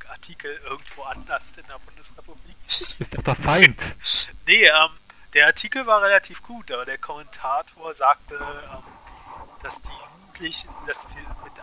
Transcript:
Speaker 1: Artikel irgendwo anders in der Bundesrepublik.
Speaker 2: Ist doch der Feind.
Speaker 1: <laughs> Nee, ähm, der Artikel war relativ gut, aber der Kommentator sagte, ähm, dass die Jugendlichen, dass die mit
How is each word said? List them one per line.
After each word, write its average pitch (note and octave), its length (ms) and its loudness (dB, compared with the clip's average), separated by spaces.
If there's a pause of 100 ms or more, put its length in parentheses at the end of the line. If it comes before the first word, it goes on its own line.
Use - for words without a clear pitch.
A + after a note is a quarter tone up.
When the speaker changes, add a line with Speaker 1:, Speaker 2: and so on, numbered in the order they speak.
Speaker 1:
Artikel D#3+ 560 -14
irgendwo C#3 380 -14
anders C3 500 -8
in - 140 -20
der C3+ 120 -18
Bundesrepublik. - 800 -10 (100)
Speaker 2:
Ist - 480 0
doch - 80 -6
der C3 140 0
Feind. D#3 440 4 (280)
Speaker 1:
<laughs> - 380 2
Nee, G3+ 200 8
ähm, D#3 240 6 (420)
der D3 140 6
Artikel G#3+ 400 0
war G#3+ 160 4
relativ G3 400 2
gut, A#3 280 -16
aber B2 140 -8
der C3 140 -10
Kommentator D3+ 960 -8
sagte, C#3+ 400 2
ähm, C#3+ 480 -14 (800)
dass - 180 -6
die - 80 -14
Jugendlichen, - 800 -14 (180)
dass - 220 -6
die - 80 -16 (280)
mit - 180 -20